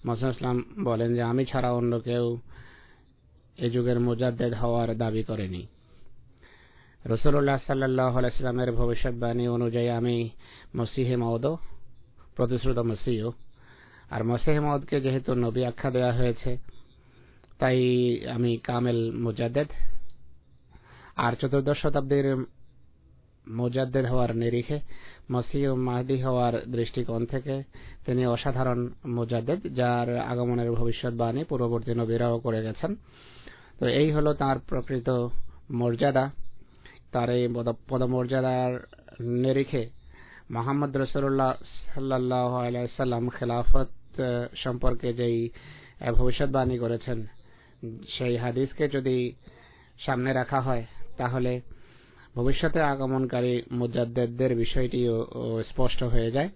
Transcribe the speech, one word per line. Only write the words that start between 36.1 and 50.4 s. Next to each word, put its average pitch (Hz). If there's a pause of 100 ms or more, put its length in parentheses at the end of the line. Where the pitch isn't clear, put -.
তার 120
এই 123
পদ-, 120 (160)
পদমর্যাদার 127 (320)
নিরিখে 127 (600)
মুহাম্মদ 139
রাসূলুল্লাহ 135 (400)
সাল্লাল্লাহু 127
আলাইহি 123 (100)
সাল্লাম 123
খেলাফত, 120 (300)
আহ, 120
সম্পর্কে 123
যেই, 117 (520)
আহ, 120
ভবিষ্যৎবাণী 131
করেছেন, 117 (920)
সেই 123
হাদিসকে 127
যদি 127 (720)
সামনে 127
রাখা 127